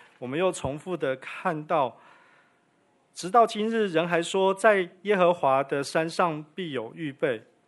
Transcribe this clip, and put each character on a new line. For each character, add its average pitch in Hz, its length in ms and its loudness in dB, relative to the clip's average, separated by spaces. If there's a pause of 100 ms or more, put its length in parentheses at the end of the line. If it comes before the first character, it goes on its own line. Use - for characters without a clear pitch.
(180)
我 127 80 -12
们 131 140 -6
又 185 120 2
重 147 280 -8
复 175 180 -8
的 139 200 -2
看 156 480 -6
到 151 320 0 (1160)
，“直 170 140 -10
到 226 180 6
今 214 220 -2
日， 220 180 0
人 170 200 0
还 170 140 2
说， 190 320 2
在 190 360 4 (120)
耶 202 140 0
和 180 180 4
华 139 300 2
的 139 200 -4
山 165 260 -2
上 160 340 -2 (100)
必 175 180 -8
有 117 240 -6
预 156 180 -8
备。” 123 300 -2 (240)